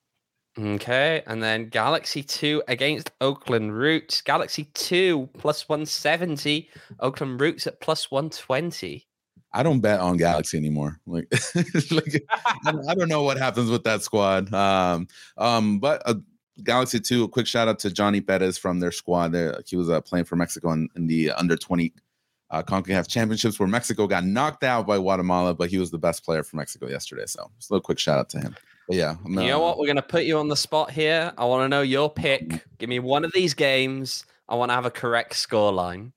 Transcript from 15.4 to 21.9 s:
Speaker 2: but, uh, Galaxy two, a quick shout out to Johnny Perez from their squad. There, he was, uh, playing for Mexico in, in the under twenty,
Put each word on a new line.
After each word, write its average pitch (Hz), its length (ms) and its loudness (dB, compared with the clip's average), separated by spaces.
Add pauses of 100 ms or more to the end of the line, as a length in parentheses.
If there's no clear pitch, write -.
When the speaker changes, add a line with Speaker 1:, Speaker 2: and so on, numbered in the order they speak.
Speaker 2:
but, 143 260 0
uh, 117 100 2 (480)
Galaxy 123 360 2
two, 120 240 2
a 104 40 0
quick 113 200 0
shout 117 200 2
out 107 120 0
to 101 120 -2
Johnny 101 300 2
Perez 92 380 2
from 90 200 -2
their 87 120 0
squad. 87 400 0
There, 82 340 -2
he - 100 -8
was, 87 140 0
uh, 80 120 2
playing 87 240 -2
for - 100 -6
Mexico 85 360 -2
in, 80 240 0
in 85 120 -2
the 80 240 2
under 85 260 0
twenty, 85 360 -2 (580)